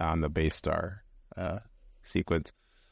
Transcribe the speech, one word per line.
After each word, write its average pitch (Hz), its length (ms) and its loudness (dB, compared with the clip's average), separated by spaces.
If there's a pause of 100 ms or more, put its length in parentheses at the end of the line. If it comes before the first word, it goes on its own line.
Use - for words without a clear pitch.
on 80 200 2
the 76 80 2
base 78 280 2
star, 82 480 -2 (320)
uh, 90 240 -4 (420)
sequence. - 500 0 (400)